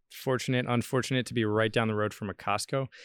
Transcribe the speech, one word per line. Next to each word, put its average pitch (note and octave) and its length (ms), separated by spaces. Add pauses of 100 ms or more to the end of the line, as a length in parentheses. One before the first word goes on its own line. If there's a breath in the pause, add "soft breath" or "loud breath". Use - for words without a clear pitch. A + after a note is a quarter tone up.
(120)
fortunate, B2+ 580
unfortunate B2 580
to - 60
be A#2 120
right A2 280
down A#2 140
the G#2+ 80
road G#2+ 180
from G#2 160
a F#2 60
Costco B2+ 520 (180 loud breath)